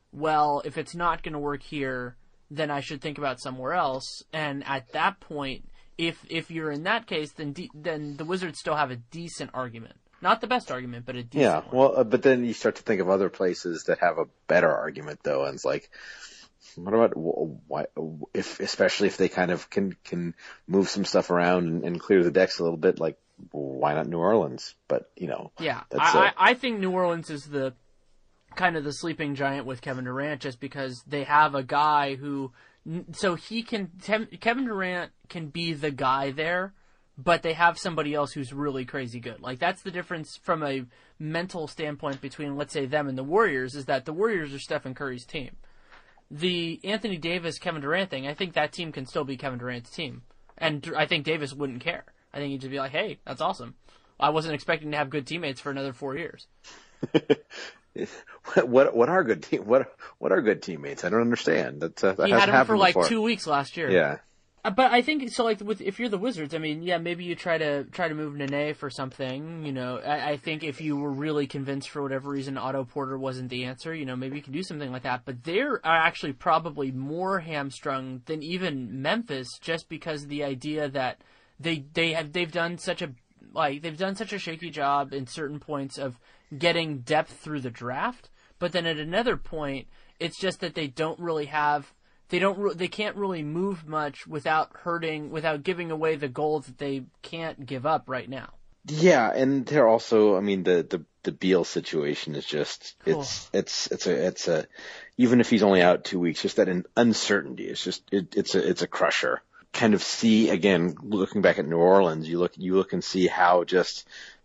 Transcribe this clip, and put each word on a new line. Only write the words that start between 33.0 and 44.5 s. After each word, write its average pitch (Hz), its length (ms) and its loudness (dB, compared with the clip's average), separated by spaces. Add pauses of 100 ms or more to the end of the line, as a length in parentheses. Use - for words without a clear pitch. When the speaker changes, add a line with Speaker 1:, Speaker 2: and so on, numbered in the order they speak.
Speaker 1:
so 180 220 0
he 220 260 -6
can, 202 300 -6 (100)
Tem-, 214 240 -2 (160)
Kevin 240 240 0
Durant 185 460 -4 (180)
can 165 200 -10
be 170 240 -4
the 147 180 -2
guy 135 400 2
there, 175 420 -2 (460)
but 165 220 4
they 165 120 0
have 170 260 4
somebody 156 340 -2
else 147 200 0
who's 135 200 -8
really 139 320 -4
crazy 123 340 -8
good. 117 220 -12
Like, 127 160 -8
that's 180 260 0
the 196 80 -8
difference 170 520 -8
from 160 200 0
a 135 220 -2 (320)
mental 165 500 -6
standpoint 147 540 -6
between, 143 340 -8
let's 143 180 -6
say, 139 120 -2
them 143 220 0
and 131 100 -4
the 131 60 -6
Warriors, 143 500 2
is 139 120 -10
that 131 200 -2
the 156 80 -6
Warriors 175 400 -2